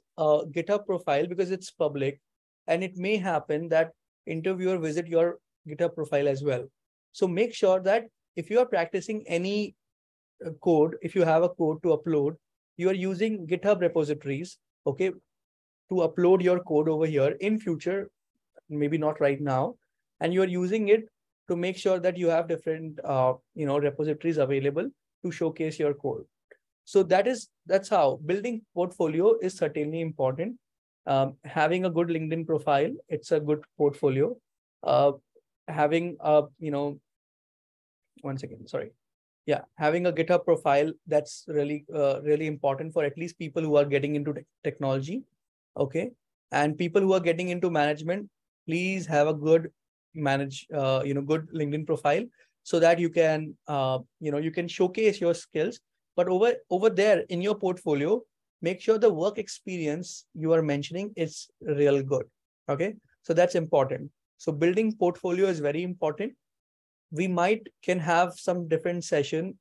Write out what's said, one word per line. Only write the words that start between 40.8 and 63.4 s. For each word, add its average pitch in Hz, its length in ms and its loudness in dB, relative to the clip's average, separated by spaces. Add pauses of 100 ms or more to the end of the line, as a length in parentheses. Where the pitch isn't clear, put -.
that's 151 400 -2
really, 147 380 -2 (100)
uh, 139 280 0
really 151 260 0
important 147 440 -4
for 160 120 0
at 143 120 -4
least 175 220 -10
people 165 240 -4
who 151 140 2
are 143 80 8
getting 143 320 0
into 147 160 -2
tech-, - 140 -10 (180)
technology. 139 580 -2 (540)
Okay. 160 340 -2 (400)
And 147 260 0
people 175 240 0
who 190 120 2
are 190 80 4
getting 170 300 0
into 175 200 -2
management, 151 580 -2 (380)
please 180 400 -2
have 151 220 2
a 160 60 0
good 160 360 2 (440)
manage, 139 600 -2
uh, 135 300 0
you 139 100 -2
know, 139 60 -2
good 156 340 -2
LinkedIn 151 320 -4
profile 156 380 0 (400)
so 170 160 2
that 170 180 6
you 170 100 0
can, 156 480 2 (120)
uh, 135 300 0 (200)
you 151 140 -4
know, 143 60 -2
you 160 120 -4
can 170 160 -4
showcase 202 540 0
your 170 140 2
skills. 165 440 -4 (380)
But 175 120 2
over, 208 260 2 (160)
over 190 200 2
there 190 380 4
in 175 120 -4
your 208 140 0
portfolio, 180 680 -2 (400)
make 185 180 -2
sure 220 180 2
the 214 140 4
work 185 260 -2
experience 175 840 -8 (100)
you 160 200 0
are 165 80 4
mentioning 156 520 -4
is - 340 -8 (120)
real 143 420 2
good. 135 220 -2 (440)
Okay. 165 260 -2 (280)
So - 100 -2
that's 175 220 4